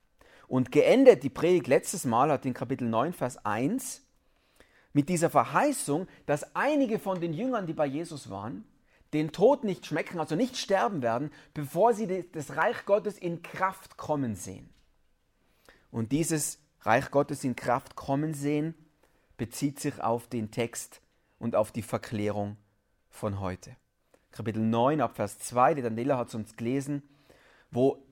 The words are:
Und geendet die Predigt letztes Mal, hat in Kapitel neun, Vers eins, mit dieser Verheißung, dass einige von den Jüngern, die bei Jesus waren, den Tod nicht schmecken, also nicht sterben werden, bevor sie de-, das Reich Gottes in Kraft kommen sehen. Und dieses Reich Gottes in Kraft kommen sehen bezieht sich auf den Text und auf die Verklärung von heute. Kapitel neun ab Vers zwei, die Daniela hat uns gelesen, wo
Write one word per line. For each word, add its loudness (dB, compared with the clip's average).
Und 0
geendet 8
die -2
Predigt 2
letztes 2
Mal, 4
hat -2
in -4
Kapitel -4
neun, 0
Vers -6
eins, -4
mit 2
dieser 2
Verheißung, 2
dass -2
einige 2
von -4
den -4
Jüngern, -4
die -6
bei 0
Jesus -8
waren, -10
den 0
Tod 4
nicht -4
schmecken, -6
also -2
nicht -2
sterben 0
werden, -2
bevor 2
sie -6
de-, -6
das -10
Reich -2
Gottes 0
in -6
Kraft -6
kommen -4
sehen. -14
Und -4
dieses 0
Reich 2
Gottes 0
in -2
Kraft -2
kommen -4
sehen -2
bezieht -4
sich -6
auf -2
den -6
Text -6
und -2
auf 0
die -6
Verklärung -4
von -6
heute. -8
Kapitel -6
neun 2
ab -2
Vers -6
zwei, 4
die -6
Daniela 0
hat -6
uns -8
gelesen, -4
wo 0